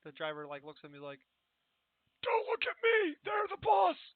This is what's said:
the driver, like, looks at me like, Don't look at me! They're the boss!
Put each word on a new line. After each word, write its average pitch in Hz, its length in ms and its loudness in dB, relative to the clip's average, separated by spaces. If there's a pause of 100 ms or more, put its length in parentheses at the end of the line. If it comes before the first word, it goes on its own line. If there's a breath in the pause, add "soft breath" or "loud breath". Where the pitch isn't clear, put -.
the 151 80 -16
driver, 151 340 -6
like, 143 180 -10
looks 147 200 -16
at 147 80 -16
me 143 80 -18
like, 143 200 -12 (1040)
Don't 466 260 0
look 466 180 -2
at 480 160 -6
me! 427 400 2
They're 415 260 -2
the 392 120 -8
boss! 392 360 6 (180)